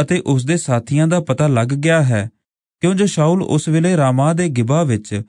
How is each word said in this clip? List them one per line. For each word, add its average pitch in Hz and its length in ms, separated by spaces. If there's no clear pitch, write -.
ਅਤੇ 175 260
ਉਸ 131 180
ਦੇ 165 120
ਸਾਥੀਆਂ 143 500
ਦਾ 175 140
ਪਤਾ 151 260
ਲੱਗ 120 220
ਗਿਆ 151 340
ਹੈ, 110 280
ਕਿਉਂ 180 140
ਜੋ 196 120
ਸ਼ਾਊਲ 170 360
ਉਸ - 260
ਵੇਲੇ 165 280
ਰਾਮਾਹ 139 380
ਦੇ 175 140
ਗਿਬਾ 127 340
ਵਿੱਚ 107 460